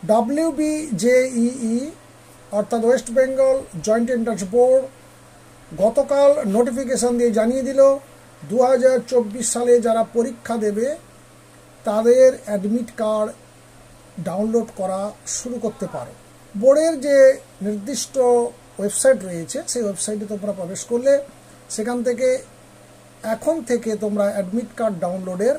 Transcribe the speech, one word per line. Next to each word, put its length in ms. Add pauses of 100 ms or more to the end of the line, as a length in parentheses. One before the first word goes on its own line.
ডাব্লিউবিজেইই 1800 (600)
অর্থাৎ 340
ওয়েস্ট 260
বেঙ্গল 460 (260)
জয়েন্ট 280
এন্ট্রান্স 400
বোর্ড 340 (960)
গতকাল 480 (160)
নোটিফিকেশন 720
দিয়ে 120
জানিয়ে 320
দিল, 180 (680)
দু 140
হাজার 360 (100)
চব্বিশ 440
সালে 280
যারা 220
পরীক্ষা 540
দেবে 380 (880)
তাদের 480 (120)
অ্যাডমিট 520
কার্ড 360 (920)
ডাউনলোড 420 (100)
করা 360 (140)
শুরু 320
করতে 340
পারো। 200 (440)
বোর্ডের 440
যে 380 (240)
নির্দিষ্ট 560 (600)
ওয়েবসাইট 460
রয়েছে, 420
সেই 160
ওয়েবসাইটে 440
তোমরা 260
প্রবেশ 320
করলে 360 (500)
সেখান 320
থেকে 360 (840)
এখন 400
থেকে 340
তোমরা 280
অ্যাডমিট 420 (100)
কার্ড 220
ডাউনলোডের 600